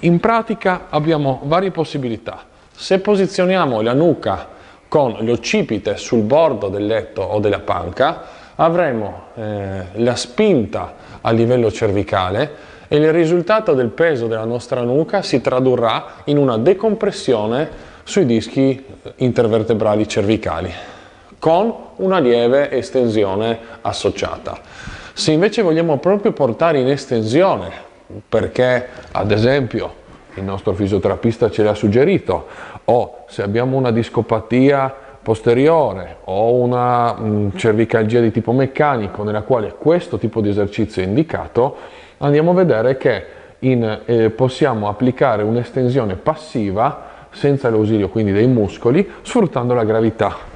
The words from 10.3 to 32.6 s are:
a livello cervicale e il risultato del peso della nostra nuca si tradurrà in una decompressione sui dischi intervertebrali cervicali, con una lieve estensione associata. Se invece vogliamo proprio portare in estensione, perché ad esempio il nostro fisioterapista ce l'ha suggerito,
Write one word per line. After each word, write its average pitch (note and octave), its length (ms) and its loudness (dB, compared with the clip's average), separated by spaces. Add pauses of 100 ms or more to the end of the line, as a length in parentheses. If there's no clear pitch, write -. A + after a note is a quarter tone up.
a A#2 80 0
livello A2+ 420 2
cervicale G2+ 1000 -2 (180)
e D3 100 2
il D#3 120 4
risultato E3+ 600 2
del B2+ 160 2
peso D3 380 0
della A2 180 -4
nostra A#2+ 380 -4
nuca D3+ 400 0
si C3+ 180 0
tradurrà B2+ 640 0 (200)
in D3 120 0
una C3 220 2
decompressione D3 1300 0 (140)
sui F#3 220 0
dischi B2+ 580 0 (320)
intervertebrali A2 920 0
cervicali, F#2+ 640 -2 (680)
con F#3 360 2 (220)
una F#3+ 220 0
lieve B2 520 2
estensione A2+ 880 -2 (240)
associata. - 760 -6 (540)
Se - 200 -2
invece G#3 300 2
vogliamo D#3+ 360 2
proprio G3 340 0
portare C#3+ 480 0
in B2+ 80 0
estensione, B2+ 840 0 (580)
perché A#2+ 600 0 (240)
ad G2 180 -2
esempio A2+ 680 0 (340)
il F#2+ 80 -10
nostro G2 300 -4
fisioterapista G2+ 800 0
ce - 120 0
l'ha G#2 120 4
suggerito, A2 720 2 (400)